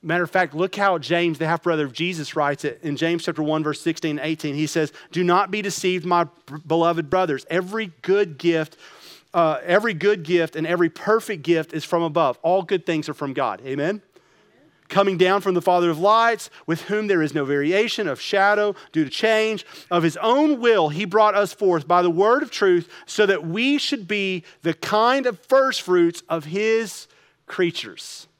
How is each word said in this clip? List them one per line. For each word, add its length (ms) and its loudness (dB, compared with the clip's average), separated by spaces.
Matter 200 0
of 60 -4
fact, 240 0
look 220 -2
how 240 2
James, 400 0
the 80 -2
half-brother 360 0
of 100 -6
Jesus, 420 -6
writes 280 0
it 200 -6
in 120 -4
James 300 -2
chapter 160 -4
one, 220 0
verse 180 -4
sixteen 380 -4
and 80 -6
eighteen. 260 -6
He 140 -2
says, 260 -2
"Do 120 -2
not 260 2
be 140 -4
deceived, 420 -2
my 200 2
b-, 320 -18
beloved 420 0
brothers. 400 0
Every 420 -4
good 340 0
gift, 400 -2
uh, 300 2
every 320 2
good 280 0
gift 320 0
and 120 -4
every 220 2
perfect 520 -2
gift 320 -2
is 100 -6
from 200 0
above." 400 0
All 180 2
good 240 -4
things 240 -2
are 60 -8
from 180 -6
God. 280 -4
Amen? 280 -4
Amen. 120 -6
"Coming 280 2
down 240 4
from 140 0
the 60 2
Father 280 2
of 80 0
lights, 540 2
with 160 -4
whom 240 -2
there 160 2
is 100 -2
no 100 -2
variation 640 0
of 140 -6
shadow 540 2
due 140 0
to 40 -8
change. 560 0
Of 140 2
his 140 0
own 420 2
will, 300 4
he 160 -4
brought 280 4
us 180 0
forth 360 0
by 160 4
the 80 2
word 320 4
of 80 -10
truth, 360 2
so 180 2
that 180 2
we 360 0
should 280 -6
be 360 -4
the 140 -2
kind 500 0
of 140 -4
first 420 2
fruits 480 2
of 160 -4
his 640 -2
creatures." 800 -6